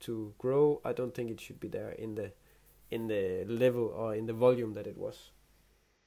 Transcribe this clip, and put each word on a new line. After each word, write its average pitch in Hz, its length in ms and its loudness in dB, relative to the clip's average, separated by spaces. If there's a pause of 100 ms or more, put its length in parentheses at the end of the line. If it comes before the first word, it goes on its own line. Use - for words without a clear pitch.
to 110 380 -6
grow, 143 460 4
I 123 80 0
don't 123 220 -4
think 120 160 -4
it 110 100 -8
should - 200 -16
be 110 80 -8
there 104 220 -6
in 110 240 -8
the, 101 180 -6 (580)
in 113 180 -2
the 95 380 0
level 117 420 2
or 110 260 -4
in 110 120 -4
the 113 60 -4
volume 120 420 4
that 104 120 -8
it 101 100 -10
was. 101 340 -10 (760)